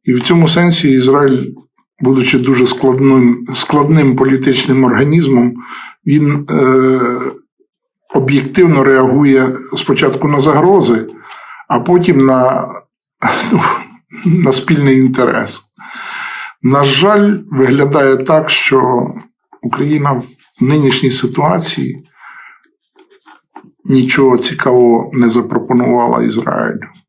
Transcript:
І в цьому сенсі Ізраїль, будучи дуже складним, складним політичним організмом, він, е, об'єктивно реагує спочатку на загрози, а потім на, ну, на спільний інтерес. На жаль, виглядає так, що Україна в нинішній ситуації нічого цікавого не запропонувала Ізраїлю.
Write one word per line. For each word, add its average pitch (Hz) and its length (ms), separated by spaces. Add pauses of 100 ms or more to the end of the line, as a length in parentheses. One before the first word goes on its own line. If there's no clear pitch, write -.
І 127 100
в 123 80
цьому 170 260
сенсі 170 440
Ізраїль, 131 600 (480)
будучи 127 380
дуже 127 260
складним, 131 880
складним 147 640
політичним 131 680
організмом, 127 720 (520)
він, 147 460
е, 131 480 (1160)
об'єктивно 139 680
реагує 131 720 (220)
спочатку - 500
на 147 120
загрози, 143 680 (600)
а 120 120
потім 170 460
на, 131 420 (840)
ну, - 100 (640)
на 160 260
спільний 139 480
інтерес. 127 640 (1000)
На 139 220
жаль, 202 540 (140)
виглядає 135 680
так, 156 320
що 127 580 (540)
Україна 143 500
в - 520
нинішній 135 480
ситуації 147 920 (1800)
нічого 131 520
цікавого 123 760
не 120 160
запропонувала 120 920
Ізраїлю. - 640 (220)